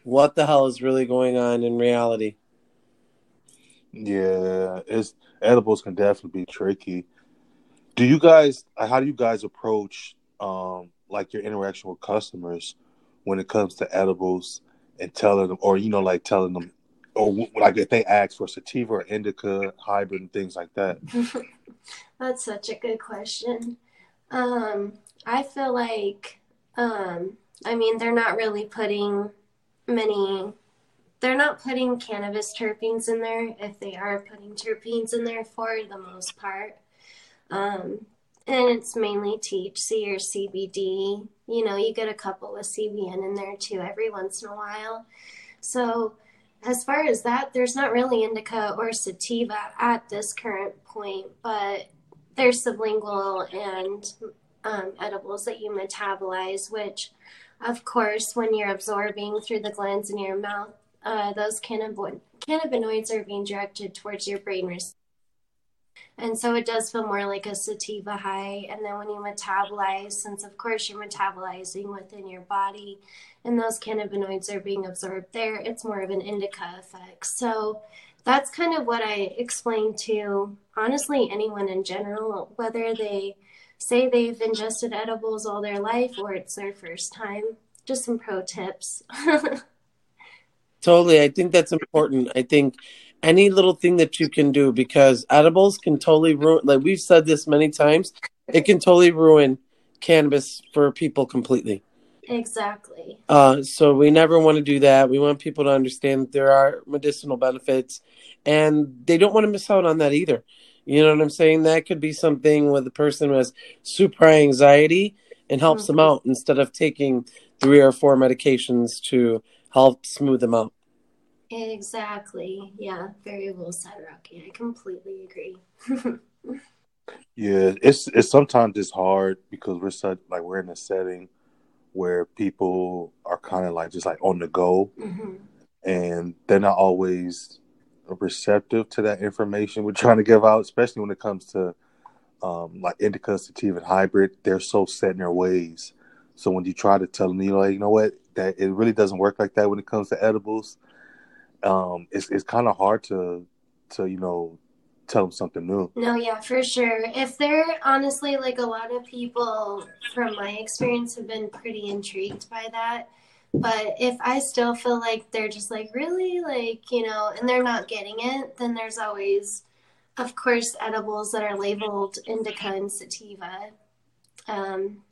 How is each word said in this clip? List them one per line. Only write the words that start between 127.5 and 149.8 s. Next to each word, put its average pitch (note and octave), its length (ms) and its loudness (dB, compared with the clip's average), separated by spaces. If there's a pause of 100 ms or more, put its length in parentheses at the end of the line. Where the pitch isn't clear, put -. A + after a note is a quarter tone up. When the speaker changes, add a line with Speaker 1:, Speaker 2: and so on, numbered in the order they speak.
Speaker 2:
it's, - 280 2
it's - 200 4
sometimes A#2+ 480 4
it's G2 140 -4
hard F#2+ 460 2 (120)
because F#2 300 -10
we're F#2+ 120 -6
such, F#2+ 280 -6 (100)
like, F2 140 -6
we're F2+ 160 -8
in F#2 100 -8
a E2+ 60 -16
setting F#2 540 -6 (640)
where F2+ 320 -2
people F2+ 880 -4 (120)
are F2+ 140 -4
kinda, F#2 320 -4
like, E2 200 -6
just, F2 140 -10
like, E2 160 -4
on F#2 180 0
the F2 80 -6
go, F#2 520 2
Speaker 3:
Mm-hmm. G#3+ 320 -10 (520)
Speaker 2:
and F2 520 -4 (120)
they're G2+ 120 6
not G2 180 2
always F#2 800 0 (480)
receptive G#2 800 -2
to - 140 -4
that G#2 180 -2
information G#2 640 -4
we're G#2 100 -4
trying A2+ 240 6
to G#2+ 60 4
give A2 200 8
out, A2 180 8
especially A#2 400 -2
when G2+ 100 -6
it F#2+ 80 -10
comes G2+ 260 -8
to, F2+ 280 -4 (720)
um, E2+ 380 -10
like, F2 180 -4
indica, G2+ 380 -2
sativa, F#2 400 -6
and E2+ 100 -12
hybrid. F#2+ 560 2
They're F#2+ 160 2
so G2 260 0
set - 260 -2
in F2+ 60 -6
their F2+ 140 -4
ways. F2 640 -2 (420)
So - 160 -2
when F#2 140 -2
you F#2 80 -4
try G2+ 240 4
to F#2 100 -2
tell F#2+ 220 -2
them, F#2 120 -2
you G2 100 0
know, G2 80 2
like, G2 140 4
"You G2 60 -6
know G#2 100 0
what, G#2+ 240 4 (220)
that F#2+ 240 -2
it F#2+ 120 0
really A2 220 2
doesn't G2 240 0
work G2 220 0
like G2+ 160 -2
that G#2 140 2
when G2+ 100 -2
it G2 80 -14